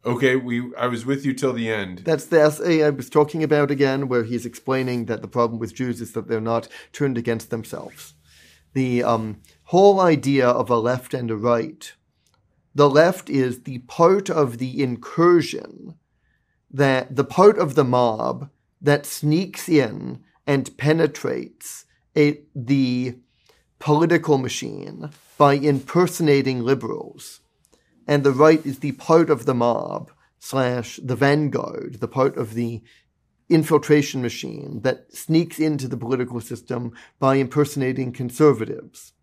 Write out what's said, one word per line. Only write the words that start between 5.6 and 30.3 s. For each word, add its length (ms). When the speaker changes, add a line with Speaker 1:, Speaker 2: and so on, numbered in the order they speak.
Speaker 2:
Jews 260
is 140
that 140
they're 120
not 280
turned 260
against 320
themselves. 640
The, 300
um, 380
whole 360
idea 480
of 220
a 80
left 380
and 160
a 40
right, 560
the 120
left 440
is 320
the 160
part 500
of 300
the 240
incursion, 1120
that, 460
the 80
part 340
of 160
the 120
mob 680
that 280
sneaks 600
in 560
and 320
penetrates 1080
a, 260
the 640
political 580
machine 720
by 140
impersonating 1080
liberals. 760
And 160
the 80
right 320
is 160
the 120
part 400
of 160
the 80
mob 560